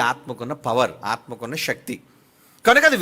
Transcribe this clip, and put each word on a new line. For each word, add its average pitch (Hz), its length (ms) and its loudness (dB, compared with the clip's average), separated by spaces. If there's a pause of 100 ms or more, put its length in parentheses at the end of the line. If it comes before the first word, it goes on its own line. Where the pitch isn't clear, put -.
ఆత్మకున్న 127 440 -8 (140)
పవర్, 117 260 0 (200)
ఆత్మకున్న 120 420 -10 (100)
శక్తి. 123 300 -6 (680)
కనుక 269 240 6
అది 262 120 4